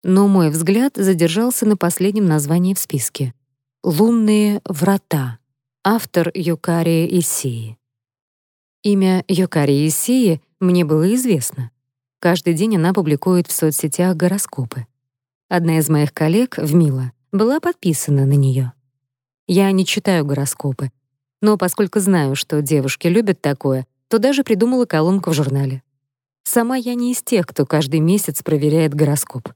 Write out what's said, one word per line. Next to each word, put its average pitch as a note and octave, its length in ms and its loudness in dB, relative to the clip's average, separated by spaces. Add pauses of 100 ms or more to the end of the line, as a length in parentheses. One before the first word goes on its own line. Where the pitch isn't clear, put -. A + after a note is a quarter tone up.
Но F#3+ 240 2
мой F#3 220 4
взгляд G3 480 0
задержался F#3+ 680 0
на G#3 120 2
последнем G3 480 0
названии E3 480 0
в F#3 60 -4
списке. - 540 -6 (500)
«Лунные G#3+ 840 2
врата». D3+ 760 -2 (440)
Автор F#3+ 500 0
Юкари E3 760 -2 (120)
Исии. A#2 580 -6 (1040)
Имя F#3+ 460 2
Юкари D#3 580 0
Исии G#3+ 540 0 (180)
мне F3+ 240 2
было D#3 320 2
известно. E3 560 -2 (480)
Каждый F3 360 0
день G#3 200 0
она F3 180 2
публикует F3 540 0
в - 60 -8
соцсетях D#3+ 640 -2
гороскопы. D#3 680 -4 (600)
Одна E3+ 300 0
из D3+ 120 0
моих D3 240 2
коллег, F#3 440 0
Вмила, C#3+ 560 0 (180)
была A#3 300 0
подписана D3+ 640 0
на C#3 80 2
неё. C3+ 400 0 (760)
Я G3 240 2
не F#3+ 140 2
читаю F3+ 400 0
гороскопы, C#3 680 -4 (500)
но G#3 160 2
поскольку F#3+ 420 -2
знаю, E3+ 360 2
что D3+ 260 -2
девушки C#3 460 -2
любят G3 340 0
такое, C3+ 460 -2 (200)
то A3+ 120 0
даже C4+ 240 2
придумала A#3 420 2
колонку F3 460 0
в - 20 2
журнале. C3+ 500 -2 (600)
Сама A#3+ 320 -2
я B3 200 -4
не A#3+ 160 -2
из A#3+ 100 -6
тех, F#3+ 240 -2
кто - 200 -4
каждый D3+ 340 -2
месяц E3 440 0
проверяет D3+ 500 0
гороскоп. C#3+ 640 -2